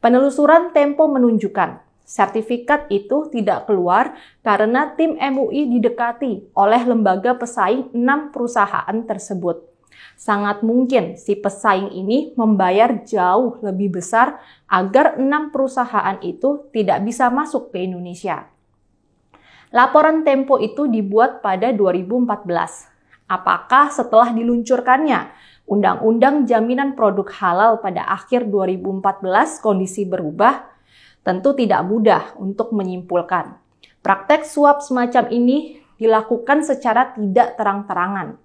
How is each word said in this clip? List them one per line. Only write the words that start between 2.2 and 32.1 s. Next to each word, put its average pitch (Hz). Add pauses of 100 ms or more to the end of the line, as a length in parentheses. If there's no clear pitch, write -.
itu 262
tidak 208
keluar 196 (320)
karena 226
tim 320
M 269
U 254
I 262
didekati 240
oleh 220
lembaga 220
pesaing 240
enam 285
perusahaan 220 (100)
tersebut. 180 (400)
Sangat 208
mungkin 240
si -
pesaing 196
ini 202
membayar 214
jauh 220
lebih 190
besar 233 (320)
agar 196
enam 294
perusahaan 247
itu 277
tidak 196
bisa 240
masuk 269
ke 180
Indonesia. 180 (1300)
Laporan 302
Tempo 269
itu 277
dibuat 220
pada 208
dua 190
ribu 202
empat 226
belas. 170 (400)
Apakah 262
setelah 233
diluncurkannya 240 (340)
Undang-Undang 226
Jaminan 247
Produk 196
Halal 214
pada 180
akhir 240
dua 190
ribu 190
empat 190
belas 208
kondisi 190
berubah? 180 (560)
Tentu 190
tidak 214
mudah 214